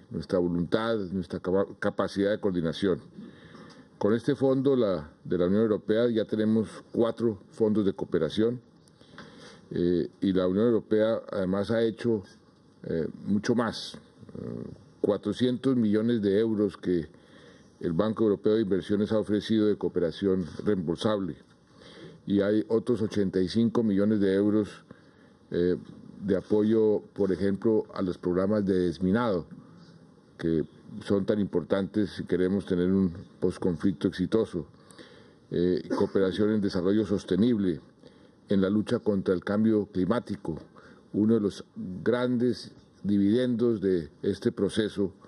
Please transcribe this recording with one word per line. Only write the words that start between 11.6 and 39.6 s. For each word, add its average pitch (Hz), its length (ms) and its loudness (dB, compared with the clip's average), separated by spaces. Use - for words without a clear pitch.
ha 113 120 2
hecho, 113 420 0
eh, 82 260 -4
mucho 104 280 0
más, 113 400 -4
eh, - 760 -14
cuatrocientos 120 760 0
millones 110 440 2
de 101 180 2
euros 107 380 0
que 87 320 -2
el 85 140 -4
Banco 104 320 0
Europeo 107 300 2
de 113 80 2
Inversiones 98 500 0
ha 110 60 2
ofrecido 104 480 0
de 101 100 2
cooperación 90 720 0
reembolsable, 92 720 -2
y 98 140 2
hay 104 280 2
otros 113 340 0
ochenta 95 380 0
y 92 80 2
cinco 113 360 2
millones 104 340 2
de 98 160 2
euros, 104 340 2
eh, 87 240 2
de 98 120 2
apoyo, 107 680 2
por 98 160 2
ejemplo, 98 640 0
a - 80 -4
los 90 160 -2
programas 95 480 0
de 98 140 2
desminado, 92 640 0
que 82 260 0
son 101 200 2
tan 107 160 0
importantes 95 720 -2
si - 140 -10
queremos 90 420 0
tener 90 260 0
un 95 200 2
posconflicto 92 680 0
exitoso. 90 580 -2
Eh, 87 460 0
cooperación 101 540 0
en 107 100 0
desarrollo 98 460 0
sostenible, 95 760 0
en 98 120 2
la 95 80 2
lucha 107 300 0
contra 98 360 0
el 87 80 -4
cambio 107 440 2